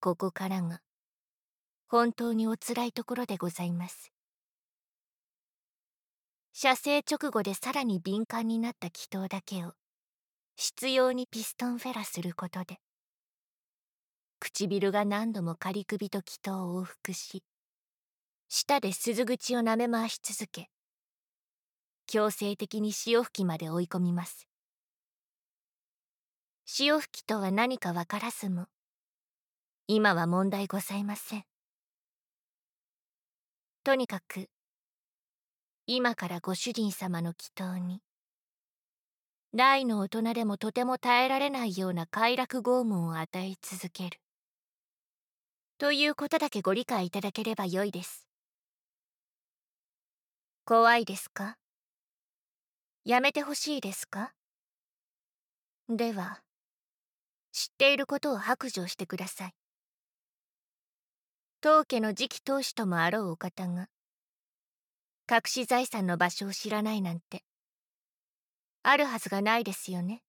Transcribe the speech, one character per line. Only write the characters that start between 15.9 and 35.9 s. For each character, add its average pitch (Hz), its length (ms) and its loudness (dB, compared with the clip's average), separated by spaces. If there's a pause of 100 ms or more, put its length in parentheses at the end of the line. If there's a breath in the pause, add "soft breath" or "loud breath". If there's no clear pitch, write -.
と 196 120 -4
気 - 160 -14
筒 - 120 -8
を 185 300 -4
往 - 20 -4
復 - 300 -10
し、 - 320 -10 (1040)
舌 - 320 2
で 190 120 -2
鈴 233 320 0
口 240 300 -2
を 240 60 2
舐 226 160 2
め 240 120 2
回 226 220 0
し - 100 -8
続 - 300 -8
け、 175 200 -14 (1400)
強 214 260 2
制 202 240 -2
的 214 240 -6
に 214 120 0
潮 233 300 2
吹 220 200 -4
き - 20 4
ま 170 120 0
で 160 140 -6
追 175 120 0
い - 20 0
込 180 160 -2
み 180 120 4
ま 175 140 -2
す。 - 220 -16 (2250)
潮 294 320 2
吹 - 220 -6
き - 20 -20
と 220 180 -2
は 190 120 0
何 247 260 0
か 175 140 -4
わ 170 120 -2
か 208 140 -4
ら 226 120 -4
ず 202 200 -6
も、 180 160 -4 (1200)
今 208 280 6
は 170 120 2
問 185 240 4
題 196 160 -2
ご 196 140 -2
ざ 196 160 -6
い 202 80 -2
ま 208 120 -4
せ - 220 -10
ん。 196 60 -12 (2500)
と 269 100 6
に 262 120 2
か 185 220 -6
く、 190 220 -10 (1400)
今 240 280 2